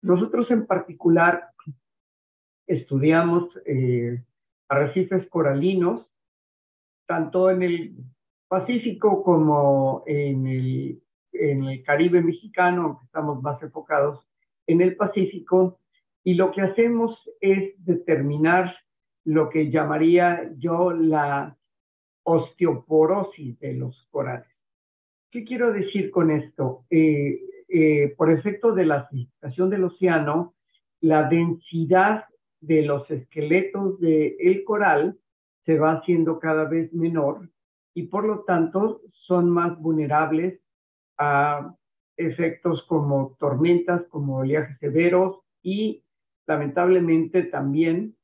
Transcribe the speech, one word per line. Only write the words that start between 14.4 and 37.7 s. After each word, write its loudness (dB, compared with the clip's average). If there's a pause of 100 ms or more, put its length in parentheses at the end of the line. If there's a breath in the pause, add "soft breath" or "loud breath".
en 4
el 2
Pacífico, 0 (440)
y 2
lo 2
que -4
hacemos 0 (240)
es 0 (100)
determinar 0 (520)
lo 0
que -2
llamaría 2
yo 0
la -2 (680)
osteoporosis 0
de -10
los -10
corales. -8 (840)
¿Qué -10
quiero -2
decir -4
con 2
esto? -4
Eh, 2 (280)
eh, 2
por 2
efecto 0
de 2
la 2
acidificación -6
del 0
océano, 0 (460)
la 4
densidad 0 (340)
de 2
los -4
esqueletos -4
del 0
coral 0 (480)
se 2
va 2
haciendo 0
cada 0
vez -4
menor -2 (460)